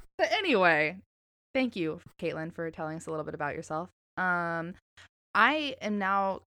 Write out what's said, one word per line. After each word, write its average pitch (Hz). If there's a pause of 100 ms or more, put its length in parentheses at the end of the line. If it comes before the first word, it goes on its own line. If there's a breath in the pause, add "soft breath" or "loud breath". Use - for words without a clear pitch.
(180)
but 330
anyway, 185 (560)
thank 262
you, 165 (200)
Caitlin, 160
for 165
telling 160
us 170
a -
little 156
bit 156
about 147
yourself. 160 (300)
Um, 175 (600 soft breath)
I 277
am 214
now 196